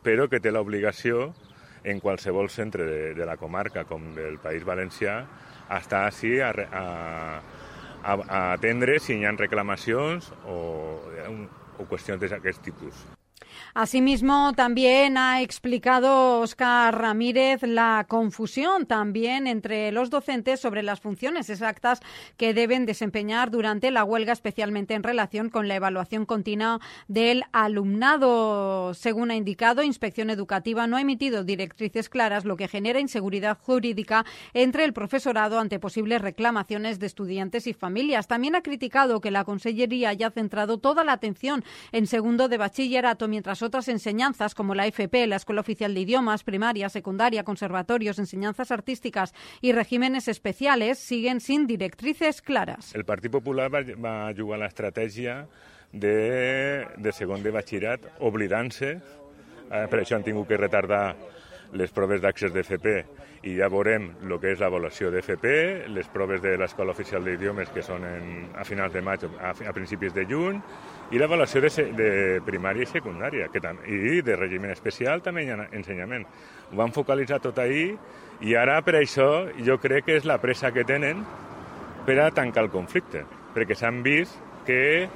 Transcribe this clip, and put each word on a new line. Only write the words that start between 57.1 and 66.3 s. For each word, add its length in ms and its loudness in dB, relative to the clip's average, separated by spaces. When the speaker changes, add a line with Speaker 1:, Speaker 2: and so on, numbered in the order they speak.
Speaker 1:
segon 300 -6
de 120 -2
batxillerat, 500 -4
oblidant-se, 800 0
eh, 880 -10
per 140 2
això 160 0
han 80 -4
tingut 240 -4
que 100 4
retardar 540 2
les 180 -2
proves 300 2
d'accés 320 0
d'F 300 0
P 160 2
i 140 -4
ja 100 6
veurem 380 2
lo 160 -4
que 140 0
és 60 -4
l'avaluació 520 0
d'F 280 -2
P, 80 0
les 160 -6
proves 320 -2